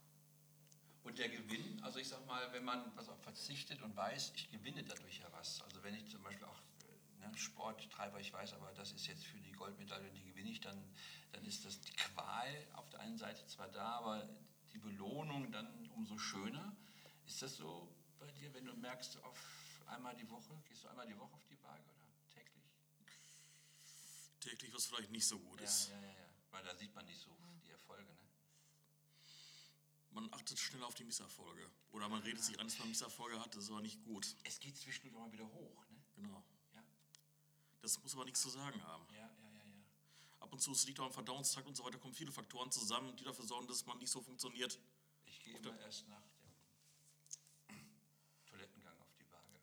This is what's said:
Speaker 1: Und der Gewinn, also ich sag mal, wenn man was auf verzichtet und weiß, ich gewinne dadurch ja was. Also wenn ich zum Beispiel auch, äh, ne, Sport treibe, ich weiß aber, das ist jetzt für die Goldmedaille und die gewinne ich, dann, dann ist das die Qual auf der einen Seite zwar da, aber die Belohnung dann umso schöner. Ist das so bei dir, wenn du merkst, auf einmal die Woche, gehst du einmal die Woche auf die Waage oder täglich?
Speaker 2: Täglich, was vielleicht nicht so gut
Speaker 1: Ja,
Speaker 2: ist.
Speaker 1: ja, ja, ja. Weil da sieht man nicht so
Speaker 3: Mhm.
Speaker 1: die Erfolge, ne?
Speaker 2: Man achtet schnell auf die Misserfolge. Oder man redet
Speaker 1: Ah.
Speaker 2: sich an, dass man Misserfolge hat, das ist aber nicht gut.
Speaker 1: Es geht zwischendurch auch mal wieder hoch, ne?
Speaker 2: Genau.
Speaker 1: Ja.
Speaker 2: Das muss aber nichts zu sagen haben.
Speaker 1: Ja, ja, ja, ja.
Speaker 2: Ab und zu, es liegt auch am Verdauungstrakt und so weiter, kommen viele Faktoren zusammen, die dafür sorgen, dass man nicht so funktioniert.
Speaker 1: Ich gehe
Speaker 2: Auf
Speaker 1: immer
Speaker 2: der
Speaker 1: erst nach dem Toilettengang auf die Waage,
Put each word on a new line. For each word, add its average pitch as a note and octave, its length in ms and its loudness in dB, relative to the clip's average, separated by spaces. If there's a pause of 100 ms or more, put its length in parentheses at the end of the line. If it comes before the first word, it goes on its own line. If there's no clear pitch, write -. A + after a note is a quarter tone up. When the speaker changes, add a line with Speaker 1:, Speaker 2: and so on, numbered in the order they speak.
(1040)
Speaker 1:
Und A2+ 160 0
der A#2 100 8
Gewinn, A2 540 2
also C3 160 2
ich C3+ 80 2
sag B2+ 180 -4
mal, B2 280 4
wenn B2 100 2
man B2 320 4
was A2+ 140 -4
auf G#2+ 120 -8
verzichtet - 600 -2
und A2 140 -2
weiß, G#2+ 400 6
ich - 140 -2
gewinne B2+ 340 -2
dadurch - 360 -4
ja D2+ 140 -8
was. - 280 -2
Also F#2 220 -8
wenn G2+ 120 0
ich G#2+ 140 -4
zum G2 140 -6
Beispiel F#2+ 220 -4
auch, D#2+ 140 -8 (280)
äh, - 400 -12
ne, G#2+ 100 -4
Sport G#2+ 540 0
treibe, G2+ 300 0
ich G2 100 0
weiß G2 220 0
aber, F#2+ 200 -6
das - 200 -2
ist - 140 -2
jetzt - 180 -4
für G#2 140 -6
die G2 120 -8
Goldmedaille G2 560 -4
und F#2+ 80 -8
die F#2+ 80 -8
gewinne F#2 260 -4
ich, A2+ 120 0
dann, G3 200 -4 (520)
dann - 120 -4
ist G#3 200 0
das G3 160 -4
die - 100 -6
Qual C3+ 840 2
auf - 160 -8
der - 120 -6
einen A2+ 160 0
Seite A2 300 -2
zwar F#2+ 200 -4
da, G#2 300 2
aber G#2+ 300 2 (440)
die A2 80 -6
Belohnung A#2 720 2
dann A2 400 -4
umso A2 260 0
schöner. A2+ 580 2 (520)
Ist - 140 -2
das C3 160 0
so E2+ 360 -4 (260)
bei D3 120 -8
dir, C#3 220 -8
wenn B2+ 120 -6
du B2 100 -4
merkst, B2 480 -2
auf - 640 -10
einmal B2 280 -2
die A#2 140 -6
Woche, A2+ 280 -8 (100)
gehst A2+ 180 -12
du - 20 -8
einmal - 180 -6
die - 120 -6
Woche - 180 -10
auf - 100 -16
die C#3+ 160 -16
Waage D3+ 220 -10
oder - 240 -20 (260)
täglich? - 300 -18 (1800)
Speaker 2:
Täglich, A#2 340 -4
was B2 120 8
vielleicht A2 260 4
nicht A2+ 160 10
so G#2+ 120 8
gut - 200 -8
Speaker 1:
Ja, G#2 80 0
Speaker 2:
ist. G#2 220 10
Speaker 1:
ja, G2+ 100 -6
ja, G2+ 80 -6
ja. F2 220 -10 (220)
Weil F#2+ 120 -2
da F2+ 120 -2
sieht G2+ 200 -6
man F2 100 -6
nicht E2+ 140 -8
so E2 100 -10
Speaker 3:
Mhm. E2+ 360 -12
Speaker 1:
die E2 60 -14
Erfolge, G2 320 -12
ne? E2 140 -14 (1900)
Speaker 2:
Man A2 200 -2
achtet A#2+ 280 0
schnell B2+ 240 2
auf A#2+ 100 2
die A#2+ 120 -4
Misserfolge. F2 600 -2 (240)
Oder G#2 160 4
man G#2+ 140 6
redet A2+ 200 4
Speaker 1:
Ah. - 20 6
Speaker 2:
sich - 160 6
an, A2+ 80 2
dass A2+ 100 4
man A2+ 120 2
Misserfolge A#2 500 2
hat, A2+ 160 -2
das G2+ 80 -2
ist G#2 80 0
aber G#2+ 100 2
nicht G#2+ 220 -2
gut. G#2 400 0
Speaker 1:
Es - 160 -2
geht C#3 180 -6
zwischendurch - 380 -4
auch - 100 -8
mal - 60 -6
wieder A3 160 -4
hoch, - 420 -10
ne? A3 80 -14 (180)
Speaker 2:
Genau. G2 280 -6 (320)
Speaker 1:
Ja. A2 80 -14 (960)
Speaker 2:
Das A2 220 6
muss C3 100 0
aber C3 120 0
nichts - 160 6
zu C#3 80 6
sagen B2+ 340 0
haben. E2 280 -6
Speaker 1:
Ja, - 100 -10
ja, A3+ 60 -8 (220)
ja, - 0 - (160)
ja. - 720 -18
Speaker 2:
Ab - 140 -8
und D3 60 2
zu, C#3 140 8
es - 120 12
liegt C#3 140 2
auch C3+ 80 6
am C3 60 0
Verdauungstrakt C3+ 540 4
und C#3+ 80 -2
so B2+ 100 0
weiter, A#2+ 120 0
kommen B2+ 160 -6
viele D3 180 -2
Faktoren B2+ 400 0
zusammen, A#2 440 6
die C3 80 -6
dafür B2 220 0
sorgen, A#2+ 220 2
dass B2 200 4
man A#2+ 100 0
nicht B2+ 140 4
so B2+ 100 4
funktioniert. B2 560 2 (480)
Speaker 1:
Ich - 160 -12
gehe A2+ 140 -8
Speaker 2:
Auf A2 60 -8
Speaker 1:
immer A#2 120 -2
Speaker 2:
der A2 120 -8
Speaker 1:
erst A2 220 -4
nach G#2 140 -12 (1500)
dem - 760 -16
Toilettengang F2+ 560 -12
auf - 160 -20
die D2+ 140 -20
Waage, - 320 -16